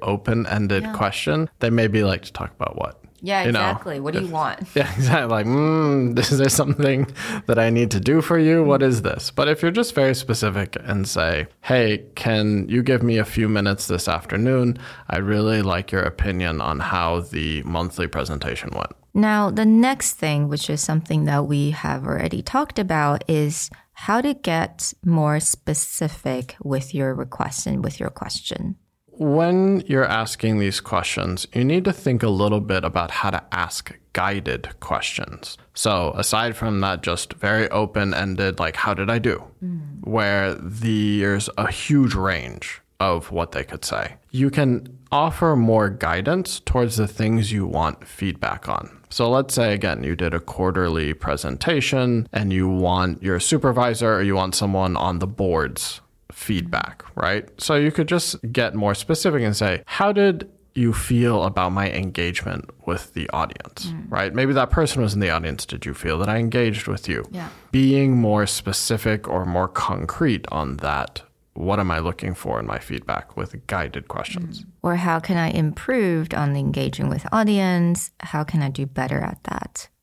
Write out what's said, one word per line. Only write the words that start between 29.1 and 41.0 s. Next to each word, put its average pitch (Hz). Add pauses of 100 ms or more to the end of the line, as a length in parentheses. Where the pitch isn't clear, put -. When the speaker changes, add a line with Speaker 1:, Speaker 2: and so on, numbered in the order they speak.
Speaker 1:
When 175
you're 135
asking 110
these 98
questions, 90
you 123
need 170
to 196
think 127
a 113
little 104
bit 95
about 85
how 101
to 87 (100)
ask - (220)
guided 90 (100)
questions. - (160)
So 90
aside 110
from 104
that, 95
just -
very 107
open-ended, 98
like, 80
"How 107
did 95
I 117
do?" 110 (220)
Speaker 2:
Mm. 175 (240)
Speaker 1:
Where 101
there's 104